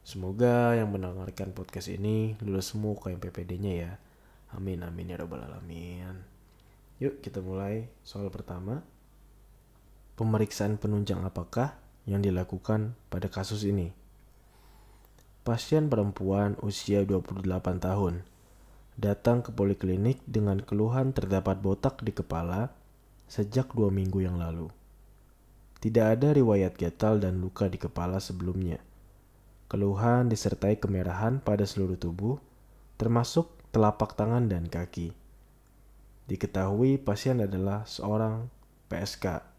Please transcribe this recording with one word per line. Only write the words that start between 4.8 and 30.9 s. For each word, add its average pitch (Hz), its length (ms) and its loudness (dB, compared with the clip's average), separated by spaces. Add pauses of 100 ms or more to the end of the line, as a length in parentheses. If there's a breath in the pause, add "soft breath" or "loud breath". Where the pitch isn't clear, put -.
amin 87 320 -8
ya 85 80 -8
rabbal 80 240 -10
alamin. 90 800 -12 (720 soft breath)
Yuk - 240 -4
kita 95 240 -8
mulai 98 560 -4
soal 101 320 -8
pertama. 95 480 -8 (1400)
Pemeriksaan 107 640 0
penunjang 101 480 0
apakah 117 480 -4 (320)
yang 101 160 2
dilakukan 101 720 0 (160)
pada 95 160 -4
kasus 104 400 -4
ini? 95 240 0 (1500 soft breath)
Pasien 147 480 2
perempuan 101 720 2
usia 101 400 2
dua 95 160 2
puluh 95 240 -8
delapan 92 320 0
tahun 92 480 -2 (680 soft breath)
datang 120 480 2
ke - 160 -6
poliklinik 98 720 2
dengan 101 320 2
keluhan 120 560 0
terdapat 95 480 0
botak - 400 0
di 104 80 -2
kepala 135 640 -2 (480)
sejak 110 480 -2
dua 110 160 4
minggu 95 320 2
yang 90 160 0
lalu. 82 320 -4 (1120)
Tidak 113 320 4
ada 143 240 6
riwayat 101 400 6
gatal 107 400 2
dan 92 240 2
luka 92 320 0
di 92 80 -6
kepala 92 400 -2
sebelumnya. 90 560 -4 (960)
Keluhan 110 560 2
disertai 107 480 2
kemerahan 95 640 0